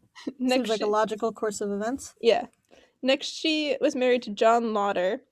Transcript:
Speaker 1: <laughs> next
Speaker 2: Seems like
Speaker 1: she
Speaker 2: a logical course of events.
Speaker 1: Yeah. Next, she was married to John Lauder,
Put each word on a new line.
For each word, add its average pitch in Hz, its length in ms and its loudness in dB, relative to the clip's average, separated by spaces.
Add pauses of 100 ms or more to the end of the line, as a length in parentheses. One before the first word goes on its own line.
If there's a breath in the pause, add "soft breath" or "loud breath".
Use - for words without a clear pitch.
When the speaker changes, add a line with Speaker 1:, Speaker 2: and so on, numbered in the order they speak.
(180)
Speaker 1:
<laughs> - 200 -12
next 254 160 0
Speaker 2:
Seems 247 160 0
like 220 80 0
Speaker 1:
she 208 60 -4
Speaker 2:
a 214 40 0
logical 214 440 0
course 214 280 -4
of 208 120 -4
events. 214 500 -6
Speaker 1:
Yeah. 226 240 4 (560 soft breath)
Next, 269 280 0
she 311 520 -2
was 294 140 2
married 247 280 2
to - 60 -10
John 226 460 2
Lauder, 202 560 0